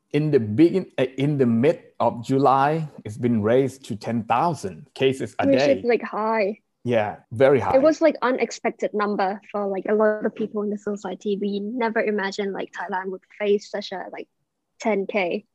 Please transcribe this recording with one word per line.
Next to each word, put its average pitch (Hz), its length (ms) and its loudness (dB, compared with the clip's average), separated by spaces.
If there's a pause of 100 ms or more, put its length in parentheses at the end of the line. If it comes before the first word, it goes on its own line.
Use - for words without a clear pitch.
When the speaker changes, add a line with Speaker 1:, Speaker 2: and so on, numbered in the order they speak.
(120)
Speaker 1:
in 151 200 0
the 143 80 6
begin-, 160 580 2
uh, 127 100 2 (100)
in 143 200 0
the 135 80 4
mid 120 380 2 (160)
of 117 240 0
July, 139 640 2 (160)
it's 107 140 -12
been 117 240 2
raised 127 440 2
to 107 120 -8
ten 117 260 -4
thousand 117 680 -2
cases 135 460 0
a - 60 0
Speaker 2:
Which 277 140 4
Speaker 1:
day. 277 200 4
Speaker 2:
is, - 40 -14
like, 233 200 0
high. 220 560 -2 (240)
Speaker 1:
Yeah, 107 340 0 (140)
very 135 280 4
high. 92 160 0
Speaker 2:
It 262 80 4
was, 311 180 2
like, 311 220 4
unexpected 233 720 -4
number 208 440 -2 (120)
for, 202 160 -4
like, 196 200 -6
a 214 60 0
lot 214 320 2
of 214 80 -2
people 208 300 -6
in 208 80 -4
the 208 80 -6
society. 202 600 -6
We 202 200 -4
never 226 420 -4
imagined, 196 520 -4
like, - 200 -8
Thailand 190 380 -8
would 185 100 -12 (160)
face 208 320 0
such 202 220 -8
a, 180 200 -10
like, - 160 -14 (520)
ten 202 260 0
K 196 500 -2